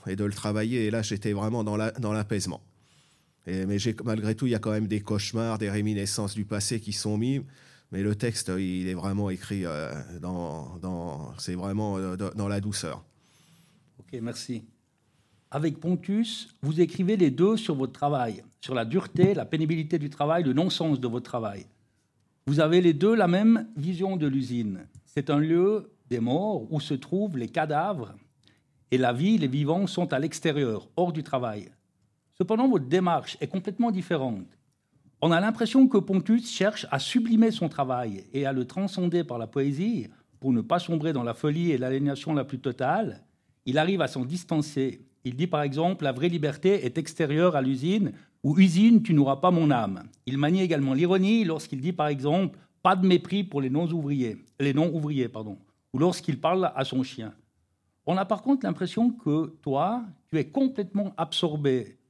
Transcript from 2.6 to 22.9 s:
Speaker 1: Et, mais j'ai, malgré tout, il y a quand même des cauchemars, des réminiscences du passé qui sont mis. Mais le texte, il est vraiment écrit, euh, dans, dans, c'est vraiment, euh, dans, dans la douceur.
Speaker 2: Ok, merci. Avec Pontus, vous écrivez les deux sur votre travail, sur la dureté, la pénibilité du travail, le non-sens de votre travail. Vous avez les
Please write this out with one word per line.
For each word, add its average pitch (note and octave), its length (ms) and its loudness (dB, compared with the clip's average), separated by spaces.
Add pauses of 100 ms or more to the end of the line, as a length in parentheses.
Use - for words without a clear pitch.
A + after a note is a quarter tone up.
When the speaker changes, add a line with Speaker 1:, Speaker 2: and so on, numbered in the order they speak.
Speaker 1:
Et, F#2+ 180 -4
mais G2+ 140 -2
j'ai, A2 260 -2
malgré A2 300 -2
tout, C3 120 -4
il A#2+ 40 0
y A#2 40 2
a G#2+ 40 0
quand G#2+ 140 -2
même G#2+ 160 -2
des G#2 120 -2
cauchemars, A2 560 -4
des G#2 140 -4
réminiscences G2+ 640 -2
du G#2+ 100 -6
passé G#2 340 -4
qui G#2+ 140 -8
sont G#2+ 240 -4
mis. C3 240 0 (500)
Mais F#2+ 120 -4
le G#2 140 0
texte, G#2+ 420 -4
il F#2 280 -4
est F#2 80 -4
vraiment G2 360 -4
écrit, F#2+ 340 -6
euh, D2+ 300 -6 (260)
dans, E2+ 640 -8
dans, E2+ 560 -8
c'est F2+ 160 -8
vraiment, G2 420 -4
euh, F#2 200 -6
dans, G2 180 -6
dans G2+ 140 -4
la G2+ 120 -2
douceur. G2 420 -8 (1000)
Speaker 2:
Ok, - 200 -14
merci. A#2 440 -8 (880)
Avec D3+ 260 -2
Pontus, G#3 720 -2 (140)
vous D#3 180 0
écrivez F3+ 360 2
les E3+ 140 6
deux F3+ 260 4
sur E3+ 200 -2
votre C3 160 -4
travail, B2+ 500 -2 (180)
sur B2+ 140 -8
la A#2+ 100 0
dureté, F3+ 500 2
la D#3 100 -2
pénibilité D#3+ 560 -2
du D3 100 -6
travail, D#3+ 320 0
le C3 100 2
non-sens D#3+ 460 2
de B2 80 -4
votre A#2 240 -6
travail. G#2 360 -6 (840)
Vous C#3+ 100 2
avez D#3+ 220 6
les E3+ 120 6